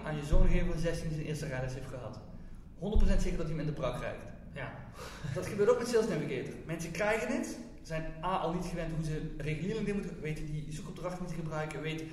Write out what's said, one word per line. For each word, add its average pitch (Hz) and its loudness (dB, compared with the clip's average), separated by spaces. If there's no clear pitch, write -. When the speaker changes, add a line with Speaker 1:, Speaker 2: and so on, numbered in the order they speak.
Speaker 1:
aan 156 -4
je 143 -4
zoon 180 10
geven 175 6
van 165 0
zestien 165 0
die 151 -2
zijn 160 -4
eerste 147 -4
rijles 127 -4
heeft - -8
gehad. 117 -10
Honderd 208 6
procent 190 10
zeker 185 4
dat 160 0
hij 160 -2
hem 156 -2
in 147 0
de 139 -6
prak 127 0
krijgt. 110 -6
Speaker 2:
Ja. 135 -10
Speaker 1:
Dat 180 -4
gebeurt 208 4
ook 247 8
met 233 -4
Sales 226 4
Navigator. 147 -2
Mensen 165 -6
krijgen 226 0
het, - -6
zijn 160 -6
A, 185 0
al 165 -2
niet 175 -4
gewend 165 -4
hoe 156 -2
ze 156 -4
regulier 156 -4
LinkedIn 202 -2
moeten, 170 -10
weten 156 -6
die 151 -6
zoekopdrachten 175 -8
niet 156 -6
te 170 -6
gebruiken, 156 -4
weten, 160 -6